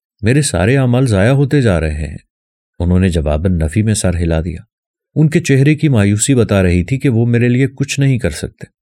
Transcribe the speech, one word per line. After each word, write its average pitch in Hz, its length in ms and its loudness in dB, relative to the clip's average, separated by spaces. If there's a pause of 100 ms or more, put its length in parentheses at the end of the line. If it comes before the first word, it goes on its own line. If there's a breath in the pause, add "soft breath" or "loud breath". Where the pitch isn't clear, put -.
(220)
میرے 127 200 2
سارے 104 340 0
اعمال 131 300 0
ضائع 107 240 2
ہوتے 139 300 0
جا 98 200 2
رہے 78 100 -2
ہیں۔ 76 260 -8 (640)
انہوں 90 220 2
نے 95 80 2
جواباً 80 500 -2
نفی 87 240 -2
میں 107 120 0
سر 90 220 -2
ہلا 82 240 -2
دیا۔ 82 200 -8 (540)
ان 151 140 2
کے 165 120 0
چہرے 139 340 2
کی 156 140 -2
مایوسی 107 460 2
بتا 101 280 2
رہی 87 220 2
تھی 135 140 -4
کہ 147 100 -2
وہ 117 180 0
میرے 120 220 0
لیے 123 180 0
کچھ 135 340 -6
نہیں 135 180 2
کر 85 120 -2
سکتے۔ - 340 -10 (180)